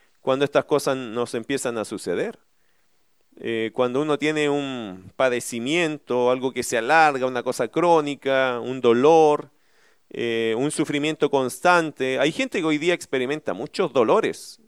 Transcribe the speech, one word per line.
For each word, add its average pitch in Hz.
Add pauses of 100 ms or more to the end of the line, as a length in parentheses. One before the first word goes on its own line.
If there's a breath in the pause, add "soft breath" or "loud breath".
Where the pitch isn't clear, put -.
(200)
cuando 135
estas 139
cosas 139
nos 120
empiezan 120
a 104
suceder. 107 (1000)
Eh, 113
cuando 123
uno 147
tiene 151
un 120
padecimiento, 127
algo 127
que 120
se 123
alarga, 135
una 127
cosa 123
crónica, 135
un 127
dolor, 147 (600)
eh, 113
un 143
sufrimiento 151
constante. 135
Hay 147
gente 254
que 160
hoy 151
día 170
experimenta 131
muchos 139
dolores. 127